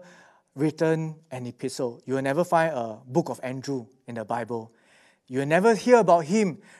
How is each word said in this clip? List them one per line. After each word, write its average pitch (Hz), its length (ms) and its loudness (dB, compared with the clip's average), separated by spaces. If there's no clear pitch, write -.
written 156 600 0
an 131 160 -10
epistle. 123 600 -8
You 127 100 -2
will 135 60 -2
never 139 220 0
find 165 300 2
a 113 320 -8
book 135 240 -2
of 120 140 -8
Andrew 127 420 -6
in 120 80 -12
the 110 100 -8
Bible. 117 460 -6
You 127 120 -4
will 139 60 -2
never 185 300 4
hear 247 220 6
about 170 280 6
him 185 340 0